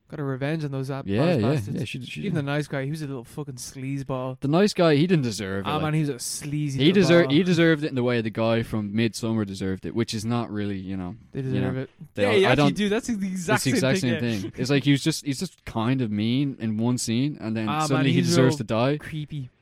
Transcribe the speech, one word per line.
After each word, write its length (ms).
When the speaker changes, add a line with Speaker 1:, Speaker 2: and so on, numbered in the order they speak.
Speaker 1:
got 120
her 40
revenge 400
on 60
those 180
ab-, 200
Speaker 2:
Yeah, 240
Speaker 1:
those 100
Speaker 2:
yeah, 80
Speaker 1:
bastards. 280
Speaker 2:
yeah. 60
She, 180
she 180
Speaker 1:
Even 160
the 80
nice 240
guy, 160
he 80
was 100
a 60
little 160
fucking 320
sleazeball. 800
Speaker 2:
The 80
nice 260
guy, 220
he 140
didn't 160
deserve 420
it, 20
Speaker 1:
Oh 40
Speaker 2:
like, 100
Speaker 1:
man, 120
he 80
was 80
a 100
sleazy 580
Speaker 2:
he 140
Speaker 1:
little 100
Speaker 2:
deserved, 280
Speaker 1:
ball. 60
Speaker 2:
he 60
deserved 400
it 60
in 80
the 80
way 160
the 100
guy 320
from 300
Midsommar 520
deserved 400
it, 120
which 180
is 100
not 240
really, 300
you 180
know, 200
Speaker 1:
They 80
Speaker 2:
you 100
Speaker 1:
deserve 240
Speaker 2:
know, 60
Speaker 1:
it. 100
Speaker 2:
they 80
Speaker 1:
Yeah, 60
Speaker 2:
all, 80
Speaker 1:
you 100
Speaker 2:
I 60
Speaker 1:
actually 140
Speaker 2:
don't 100
Speaker 1:
do. 140
That's 180
the 60
exact 420
Speaker 2:
It's 80
the 60
Speaker 1:
same 40
Speaker 2:
exact 260
Speaker 1:
thing, 200
Speaker 2:
same 140
Speaker 1:
yeah. 80
Speaker 2:
thing. 140
It's 140
like 140
he 80
was 100
just, 240
he's 140
just 240
kind 360
of 120
mean 480
in 160
one 220
scene, 420
and 160
then 120
Speaker 1:
Ah, 120
man, 80
Speaker 2:
suddenly 240
he 60
Speaker 1:
he's 100
Speaker 2:
deserves 240
Speaker 1:
real 60
Speaker 2:
to 60
die. 340
Speaker 1:
creepy. 520